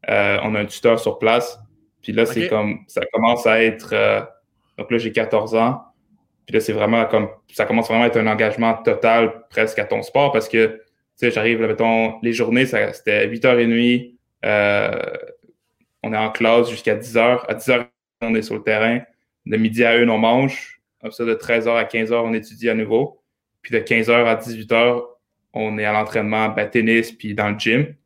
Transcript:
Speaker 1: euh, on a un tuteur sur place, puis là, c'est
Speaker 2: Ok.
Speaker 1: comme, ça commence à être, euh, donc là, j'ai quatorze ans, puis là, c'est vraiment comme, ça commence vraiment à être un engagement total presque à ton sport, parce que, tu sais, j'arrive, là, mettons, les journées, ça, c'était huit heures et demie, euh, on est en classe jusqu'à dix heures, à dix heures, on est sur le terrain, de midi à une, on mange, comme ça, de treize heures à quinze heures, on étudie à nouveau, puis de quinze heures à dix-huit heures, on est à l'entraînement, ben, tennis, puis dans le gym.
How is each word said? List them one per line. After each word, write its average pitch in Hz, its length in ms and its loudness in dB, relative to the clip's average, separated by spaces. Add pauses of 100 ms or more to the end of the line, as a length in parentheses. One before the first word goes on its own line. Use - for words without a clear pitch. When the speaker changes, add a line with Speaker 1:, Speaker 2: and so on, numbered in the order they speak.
Speaker 1:
euh, 101 320 0
on 107 140 -4
a 104 60 -2
un 101 40 -2
tuteur 98 340 0
sur - 200 -4
place, 120 400 0 (420)
puis 104 120 -8
là, 113 120 2
c'est 113 200 -2
Speaker 2:
Ok. - 40 -6
Speaker 1:
comme, 107 380 -2
ça - 140 -6 (120)
commence 117 320 0
à 113 160 4
être, 110 320 -2
euh, 107 280 2 (580)
donc - 100 -10
là, 117 80 0
j'ai 110 140 -4
quatorze 110 420 -2
ans, 117 300 0 (640)
puis - 80 -6
là, 110 40 4
c'est 107 140 -2
vraiment 113 320 2
comme, 104 240 0 (240)
ça 113 120 -2
commence 113 240 0
vraiment 113 160 2
à - 20 2
être 117 100 0
un 110 80 2
engagement 110 480 0
total 113 760 0
presque 110 260 -2
à 104 80 -2
ton 107 160 -4
sport, 139 300 0
parce 110 180 -2
que, 113 180 4
tu - 140 -8 (360)
sais, 123 120 0
j'arrive, 113 320 0
là, 113 60 0
mettons, 113 560 0
les 117 100 0
journées, 120 320 2
ça, 107 280 -2
c'était 104 340 0
huit 117 180 -4
heures 123 140 4
et 117 80 2
demie, 120 480 0 (280)
euh, 104 480 2 (1080)
on 113 120 -8
est 107 40 -2
en 110 140 -2
classe 117 380 2
jusqu'à 107 260 -2
dix 113 220 -6
heures, 120 320 2
à 110 40 -4
dix 110 160 -6
heures, 123 180 0 (340)
on 113 120 -2
est 110 80 0
sur 107 140 -8
le 107 80 -10
terrain, 113 380 0 (440)
de 110 120 -2
midi 110 260 2
à 117 140 4
une, 120 120 4
on 110 80 2
mange, 123 640 0 (200)
comme 113 100 -12
ça, 120 120 -8
de 113 120 0
treize 117 320 -2
heures 117 100 2
à 113 80 0
quinze 113 260 -4
heures, 117 140 0
on 113 80 -4
étudie 113 360 -4
à 110 40 2
nouveau, 113 480 -2 (400)
puis - 120 -12
de 113 60 2
quinze 113 300 0
heures 117 180 4
à 113 80 2
dix-huit 110 360 -10
heures, 120 380 2 (480)
on 107 200 -4
est 107 80 -4
à 104 80 0
l'entraînement, 107 560 0
ben, 107 180 -4
tennis, 113 460 2
puis 107 200 -12
dans 104 160 -2
le 104 80 -4
gym. 123 380 0 (100)